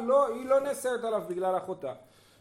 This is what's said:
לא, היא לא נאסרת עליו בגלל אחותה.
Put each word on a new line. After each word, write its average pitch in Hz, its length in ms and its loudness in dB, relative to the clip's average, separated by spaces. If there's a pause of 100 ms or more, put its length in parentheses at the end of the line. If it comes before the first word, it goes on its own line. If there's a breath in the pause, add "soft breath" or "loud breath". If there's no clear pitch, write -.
לא, 262 280 4
היא 254 120 -8
לא 269 140 4
נאסרת 254 440 -2
עליו 220 240 -2
בגלל 185 280 0
אחותה. 175 360 -6 (480 loud breath)